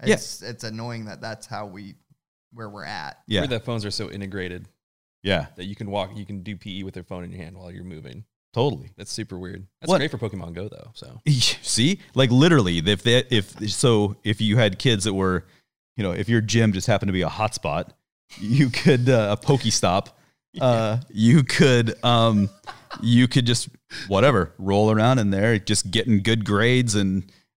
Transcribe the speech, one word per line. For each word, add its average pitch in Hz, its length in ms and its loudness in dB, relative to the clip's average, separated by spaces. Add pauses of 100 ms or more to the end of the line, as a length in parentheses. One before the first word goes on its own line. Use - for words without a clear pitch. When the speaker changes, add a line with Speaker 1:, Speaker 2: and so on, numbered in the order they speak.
Speaker 1:
Yeah. 208 80 2
Speaker 2:
It's, - 280 -6
it's 117 220 -14
annoying 113 420 -10
that 101 160 -16
that's 110 260 -12
how 107 180 -10
we, 98 300 -18 (580)
where 113 160 -14
we're 101 160 -16
at. 80 420 -12
Speaker 1:
Yeah. 101 140 0
Speaker 3:
Where 78 60 -2
the 120 120 -4
phones 113 260 -6
are 101 60 -8
so 104 180 -8
integrated 92 600 -10 (520)
Speaker 1:
Yeah. 90 260 -2 (100)
Speaker 3:
that 92 80 -14
you 101 100 -12
can 104 160 -12
walk, 98 240 -6
you 104 100 -14
can 101 180 -12
do 101 120 -12
P 95 240 -12
E 98 40 -10
with 92 120 -12
your 90 80 -14
phone 90 220 -12
in 85 60 -14
your 90 100 -14
hand 90 160 -18
while 90 140 -20
you're 95 120 -16
moving. 80 400 -16 (300)
Speaker 1:
Totally. 117 420 -2
Speaker 3:
That's - 160 -16
super - 260 -12
weird. 95 280 -14 (160)
That's - 80 -4
Speaker 1:
What? 185 80 4
Speaker 3:
great - 140 -4
for 127 60 -8
Pokemon 92 360 -10
Go, 92 160 -12
though, - 240 -20
so. - 300 -20
Speaker 1:
<laughs> - 40 -4
See? 139 720 0 (160)
Like, 123 160 4
literally, 127 460 6
if 92 260 0
they, 123 260 4
if, 107 400 -2
so 104 540 2
if 104 160 -2
you 110 180 2
had 104 220 2
kids 107 240 0
that 107 100 -2
were, 95 320 -2 (520)
you 107 60 -4
know, 92 100 -2
if 92 160 -4
your 117 120 4
gym 110 300 2
just 92 160 -4
happened 101 220 0
to 95 40 -2
be 92 100 0
a 78 60 -2
hotspot, 87 600 -4 (500)
you 127 300 2
could, 127 400 2
uh, 107 300 2
a - 60 -20
Pokestop, 104 640 0 (240)
Speaker 3:
<laughs> - 280 -18
Speaker 1:
uh, 117 380 0 (100)
you 117 340 6
could, 120 600 4
um, 113 440 4 (540)
you 120 260 6
could 127 200 0
just, 120 220 -2 (380)
whatever, 98 520 2
roll 101 320 2
around 113 260 4
in 104 140 2
there, 104 260 2
just 98 320 -2
getting 107 320 2
good 113 240 0
grades 113 480 2
and, 98 300 0 (340)